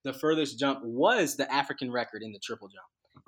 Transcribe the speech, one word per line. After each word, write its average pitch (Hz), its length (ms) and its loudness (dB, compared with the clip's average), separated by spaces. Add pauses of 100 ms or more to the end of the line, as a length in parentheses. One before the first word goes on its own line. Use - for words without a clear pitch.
The 135 100 -4
furthest 156 460 2
jump 135 240 0
was 147 540 4
the - 160 -2
African 139 380 -2
record 117 320 -4
in 110 100 -10
the 98 60 -16
triple 107 300 -10
jump. 92 180 -20 (400)